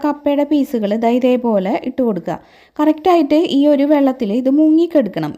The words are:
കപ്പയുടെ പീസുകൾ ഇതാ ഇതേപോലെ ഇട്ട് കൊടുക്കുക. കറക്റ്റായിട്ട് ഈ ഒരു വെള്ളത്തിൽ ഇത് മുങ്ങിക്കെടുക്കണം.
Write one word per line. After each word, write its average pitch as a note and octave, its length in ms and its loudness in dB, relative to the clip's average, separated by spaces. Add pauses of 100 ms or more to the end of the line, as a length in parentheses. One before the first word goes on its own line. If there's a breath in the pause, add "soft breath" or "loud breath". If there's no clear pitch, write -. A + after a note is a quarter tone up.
കപ്പയുടെ D4 380 -2
പീസുകൾ C4 500 -2
ഇതാ A3+ 140 -2
ഇതേപോലെ A#3+ 760 0
ഇട്ട് B3+ 180 -6
കൊടുക്കുക. F3+ 380 -4 (400 soft breath)
കറക്റ്റായിട്ട് D#4 560 2
ഈ D4 320 2
ഒരു C#4+ 160 2
വെള്ളത്തിൽ C4+ 500 0
ഇത് B3+ 160 -2
മുങ്ങിക്കെടുക്കണം. D4+ 880 0